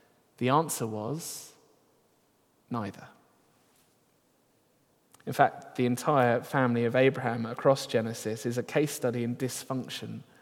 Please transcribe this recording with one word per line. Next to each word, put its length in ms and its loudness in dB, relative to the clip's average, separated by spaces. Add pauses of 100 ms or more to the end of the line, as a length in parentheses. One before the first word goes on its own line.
(380)
the 120 0
answer 360 0
was 680 -8 (1160)
neither. 380 -6 (2250)
In 80 -6
fact, 420 2
the 100 2
entire 560 4
family 420 2
of 120 0
Abraham 500 2
across 420 2
Genesis 580 -2
is 120 -2
a 60 -2
case 280 0
study 320 -2
in 140 -2
dysfunction, 840 -8 (180)